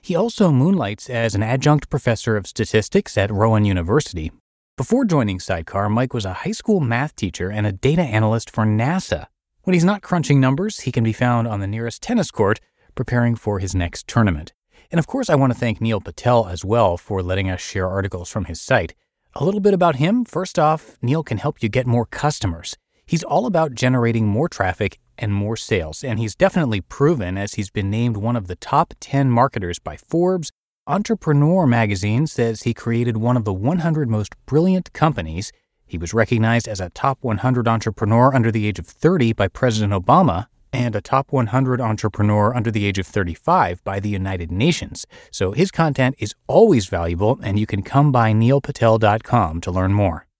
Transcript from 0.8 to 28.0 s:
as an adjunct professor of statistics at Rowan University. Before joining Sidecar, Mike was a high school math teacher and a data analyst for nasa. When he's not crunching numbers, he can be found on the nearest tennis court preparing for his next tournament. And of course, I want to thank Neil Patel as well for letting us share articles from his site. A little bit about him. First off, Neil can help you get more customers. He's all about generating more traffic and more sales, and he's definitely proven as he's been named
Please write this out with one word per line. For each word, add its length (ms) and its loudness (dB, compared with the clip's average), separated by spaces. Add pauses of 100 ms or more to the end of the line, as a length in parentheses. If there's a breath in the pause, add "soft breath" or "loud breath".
as 260 -2
an 80 0
adjunct 460 0
professor 480 -2
of 100 -6
statistics 680 -2
at 140 0
Rowan 340 4
University. 640 -2 (460)
Before 260 0
joining 380 0
Sidecar, 480 -4
Mike 240 0
was 120 -4
a 80 -6
high 180 -6
school 280 0
math 380 -2
teacher 340 -4
and 160 -2
a 60 -2
data 280 0
analyst 480 0
for 140 -2
nasa. 640 0 (360)
When 100 0
he's 100 4
not 180 2
crunching 380 2
numbers, 420 0
he 100 -6
can 120 0
be 80 2
found 380 0
on 100 -4
the 80 -4
nearest 340 -8
tennis 300 -2
court 300 0 (340)
preparing 400 0
for 240 -4
his 160 -6
next 320 -4
tournament. 460 0 (360 soft breath)
And 100 0
of 60 -2
course, 240 -6
I 60 4
want 160 4
to 80 -4
thank 220 -2
Neil 180 0
Patel 480 0
as 160 -8
well 340 2
for 240 -4
letting 280 -2
us 120 -4
share 260 -4
articles 420 -4
from 160 -6
his 160 -10
site. 340 0 (400)
A 80 -4
little 160 0
bit 140 4
about 240 2
him. 260 0
First 340 -6
off, 440 0
Neil 220 0
can 140 -6
help 240 -6
you 60 -2
get 180 -2
more 200 2
customers. 720 -4 (280)
He's 180 -2
all 220 0
about 300 0
generating 520 2
more 200 0
traffic 500 -4 (200)
and 160 -4
more 240 -4
sales, 460 -4
and 140 -4
he's 180 -4
definitely 440 0
proven 580 0
as 180 -6
he's 140 -6
been 200 -4
named 260 0